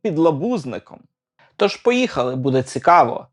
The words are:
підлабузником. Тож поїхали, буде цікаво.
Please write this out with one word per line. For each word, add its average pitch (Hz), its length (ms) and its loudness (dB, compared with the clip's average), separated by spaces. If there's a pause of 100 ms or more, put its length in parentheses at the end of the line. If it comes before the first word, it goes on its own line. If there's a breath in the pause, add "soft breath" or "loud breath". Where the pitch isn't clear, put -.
підлабузником. 160 960 -2 (600 soft breath)
Тож 202 180 0
поїхали, 240 600 -2
буде 131 260 0
цікаво. 139 720 2